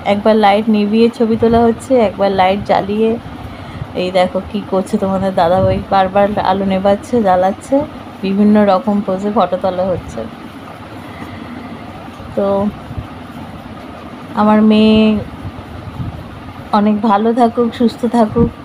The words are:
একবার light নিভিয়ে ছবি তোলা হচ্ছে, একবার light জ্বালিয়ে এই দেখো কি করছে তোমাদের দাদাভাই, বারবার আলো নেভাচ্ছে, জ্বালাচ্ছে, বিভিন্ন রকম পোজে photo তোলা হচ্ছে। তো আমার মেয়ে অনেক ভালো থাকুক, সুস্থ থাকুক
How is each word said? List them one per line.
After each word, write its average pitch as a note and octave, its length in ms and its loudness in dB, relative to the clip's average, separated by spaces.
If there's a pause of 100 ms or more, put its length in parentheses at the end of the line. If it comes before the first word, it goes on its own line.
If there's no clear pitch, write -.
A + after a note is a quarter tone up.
একবার G#3 320 2
light G#3+ 320 4
নিভিয়ে G#3+ 400 4
ছবি A3+ 280 0
তোলা A3+ 240 4
হচ্ছে, A#3 340 2
একবার G3 360 2
light F#3+ 340 2
জ্বালিয়ে A3 720 0 (640)
এই F3+ 60 -2 (100)
দেখো F#3 200 2 (120)
কি G3+ 100 -4 (100)
করছে F#3+ 320 0
তোমাদের F#3+ 320 0
দাদাভাই, F#3+ 440 2 (120)
বারবার G3 360 2 (240)
আলো G3 220 0
নেভাচ্ছে, G3+ 420 0 (120)
জ্বালাচ্ছে, F#3 500 2 (460)
বিভিন্ন G#3 340 4 (160)
রকম F#3+ 280 0
পোজে G3 340 -2
photo A#3+ 280 2
তোলা F3+ 280 -2
হচ্ছে। C3+ 300 -6 (2250)
তো G3+ 100 0 (1900)
আমার G#3+ 180 6 (120)
মেয়ে G#3+ 300 6 (1700)
অনেক G#3 240 4 (140)
ভালো G#3 180 4 (120)
থাকুক, A#3 280 2 (100)
সুস্থ A3+ 220 2 (160)
থাকুক A#3 340 4 (140)